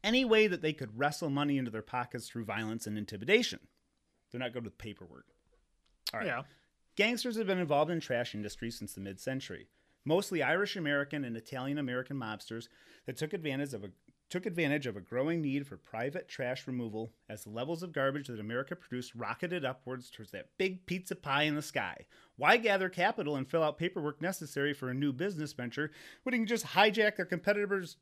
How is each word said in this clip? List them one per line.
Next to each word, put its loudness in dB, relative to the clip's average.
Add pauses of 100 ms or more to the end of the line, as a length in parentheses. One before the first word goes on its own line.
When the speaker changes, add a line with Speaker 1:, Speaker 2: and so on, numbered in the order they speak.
Speaker 1:
Any 6
way 8
that 2
they 2
could -8
wrestle 2
money 4
into 0
their -4
pockets -4
through -6
violence -4
and -2
intimidation. 2 (720)
They're -8
not -6
good -6
with -10
paperwork. -14 (880)
All -4
right. -2
Speaker 2:
Yeah. -2 (540)
Speaker 1:
Gangsters 2
have 0
been 2
involved 4
in 0
trash -2
industry -6
since -10
the -10
mid-century. -8 (380)
Mostly 2
Irish 2
American 0
and -4
Italian -4
American -2
mobsters -8 (360)
that -8
took -4
advantage -4
of -8
a, -10 (400)
took -4
advantage 0
of -4
a -10
growing 0
need 0
for -12
private -6
trash -4
removal -4 (160)
as -10
the -14
levels -4
of -10
garbage 0
that -8
America -4
produced -8
rocketed -4
upwards -6
towards -16
that -12
big -2
pizza -4
pie 2
in 4
the -2
sky. -6 (320)
Why 8
gather 4
capital 2
and -2
fill 4
out 2
paperwork -2
necessary -2
for -4
a -2
new 2
business -2
venture -4 (320)
when 0
you 4
can 2
just 0
hijack 6
their 0
competitor's 0